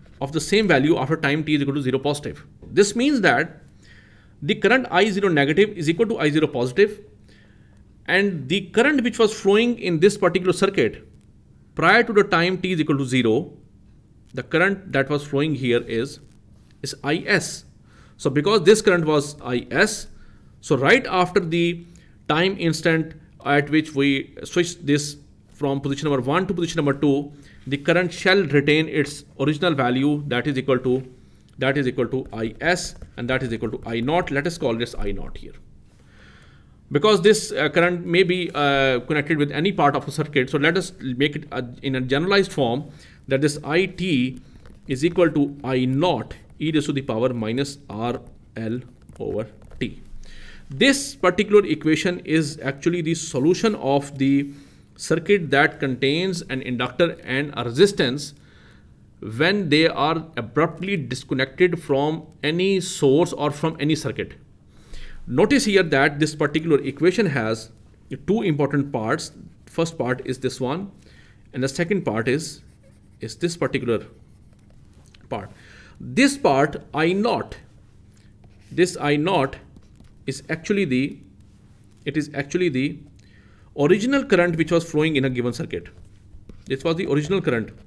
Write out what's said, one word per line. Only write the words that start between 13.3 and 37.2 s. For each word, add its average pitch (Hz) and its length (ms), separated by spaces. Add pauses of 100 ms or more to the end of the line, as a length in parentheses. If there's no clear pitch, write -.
the 127 80
current 185 500
that 135 160
was 147 180
flowing 147 280
here 120 300
is, 117 360 (640)
is - 200
I 175 240
S. - 380 (540)
So 147 100
because 156 360
this 214 180
current 175 240
was 147 340
I 123 300
S, 202 380 (520)
so - 160
right 202 300
after 180 340
the 170 460 (420)
time 180 300
instant 160 560 (320)
at 143 240
which 156 240
we 139 500
switch 175 360
this 143 360 (380)
from 139 260
position 143 300
number 135 120
one 165 240
to 202 60
position 170 240
number 143 160
two, 143 400 (340)
the 139 120
current 170 340
shall 190 320
retain 147 440
its - 360 (160)
original 151 340
value, 135 520
that 123 200
is 135 120
equal 127 200
to, 127 240 (560)
that 135 200
is 131 100
equal 123 180
to - 260
I 113 280
S, 170 340 (220)
and 120 140
that 127 120
is 117 100
equal 113 180
to - 160
I 117 140
naught. 170 300
Let 147 160
us 165 120
call 117 180
this 117 180
I 101 180
naught 85 260
here. - 160 (1400)
Because 190 300